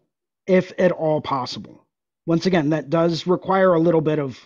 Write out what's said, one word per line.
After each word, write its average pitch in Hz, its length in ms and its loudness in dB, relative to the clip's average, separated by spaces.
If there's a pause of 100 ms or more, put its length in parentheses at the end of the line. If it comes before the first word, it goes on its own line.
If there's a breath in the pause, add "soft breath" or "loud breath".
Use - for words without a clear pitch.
(460)
if 185 320 2
at 180 140 2
all 156 280 -2
possible. - 640 -8 (400)
Once 165 220 0
again, 165 240 0
that 151 180 -4
does 165 380 0
require 185 480 2
a 160 60 2
little 165 200 2
bit 151 200 -2
of 135 260 -6